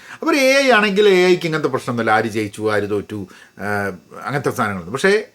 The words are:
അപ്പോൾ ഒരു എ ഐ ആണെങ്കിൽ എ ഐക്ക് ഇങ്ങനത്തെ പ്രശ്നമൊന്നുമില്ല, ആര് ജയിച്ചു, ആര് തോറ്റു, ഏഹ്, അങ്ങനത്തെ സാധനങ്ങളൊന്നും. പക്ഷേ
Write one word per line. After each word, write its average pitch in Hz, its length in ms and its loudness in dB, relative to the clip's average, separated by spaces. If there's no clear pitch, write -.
അപ്പോൾ - 200 -2
ഒരു 311 100 2
എ 262 160 4
ഐ 277 140 2
ആണെങ്കിൽ 208 360 4
എ 185 180 6
ഐക്ക് 180 220 2
ഇങ്ങനത്തെ 151 260 -2
പ്രശ്നമൊന്നുമില്ല, 117 440 0
ആര് 113 160 0
ജയിച്ചു, 107 380 -6
ആര് 104 180 -2
തോറ്റു, 104 320 -6
ഏഹ്, 101 340 -4
അങ്ങനത്തെ 127 360 -4
സാധനങ്ങളൊന്നും. 101 420 -6
പക്ഷേ 196 160 2